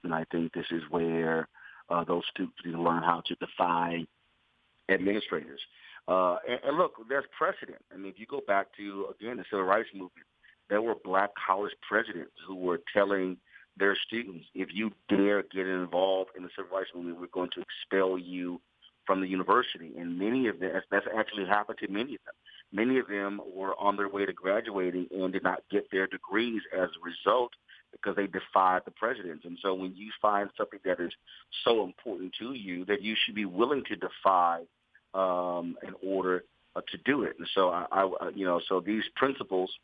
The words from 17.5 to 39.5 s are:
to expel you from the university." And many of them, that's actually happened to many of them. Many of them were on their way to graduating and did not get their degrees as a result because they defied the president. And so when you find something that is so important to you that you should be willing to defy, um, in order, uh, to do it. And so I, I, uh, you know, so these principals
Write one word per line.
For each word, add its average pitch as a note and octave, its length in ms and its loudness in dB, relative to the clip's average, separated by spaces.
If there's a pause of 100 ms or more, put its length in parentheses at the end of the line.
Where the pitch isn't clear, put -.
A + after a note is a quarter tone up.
to F2 40 -8
expel F#2+ 560 0
you F2+ 440 -6 (440)
from F#2+ 160 2
the F#2+ 60 0
university." F#2 720 2
And F2 180 -6
many A#2 300 2
of F2 140 -2
them, F#2 200 -2 (120)
that's G2 200 0
actually G#2 340 0
happened G#2 340 0
to G2+ 80 -4
many G#2 260 -4
of - 100 -14
them. - 100 -18 (380)
Many B2 280 2
of F#2+ 80 -6
them G2+ 320 -4 (120)
were F#2+ 220 -2
on G2+ 220 4
their G2+ 120 0
way G2 160 2
to F#2 80 0
graduating F#2+ 800 0
and F#2 220 -2
did F#2 100 -2
not F2+ 300 0
get G2+ 180 0
their F#2+ 160 2
degrees G#2+ 560 -2 (100)
as F#2 160 2
a D#2+ 160 -14
result G#2 460 2 (400)
because - 240 -4
they G2 140 0
defied F#2 560 4
the - 80 -12
president. F#2+ 520 -4
And F2 160 -10
so F#2+ 140 2
when F#2 220 -6
you G#2+ 160 -14 (100)
find G2+ 340 2
something G#2 280 -6
that F2+ 160 0
is E2+ 120 -2 (520)
so A#2 180 6
important F#2 560 -8
to A#2+ 140 -8
you F#2 320 -6
that G2+ 180 0
you G#2+ 220 -2
should A2 100 -4
be G#2 100 -2
willing A#2+ 420 0
to G2+ 100 -6
defy, F2 640 2 (520)
um, F2+ 680 0
in F#2 200 -12
order, F#2 420 0 (300)
uh, F2+ 140 -4
to F#2 180 -10
do C3+ 160 4
it. - 160 -4
And E2+ 160 -10
so F#2 160 6
I, F2 200 -2
I, F#2+ 120 4
uh, F#2 320 0
you G2 100 -2
know, F2 240 4
so F#2 120 2
these G#2 240 0 (100)
principals G#2 560 0 (140)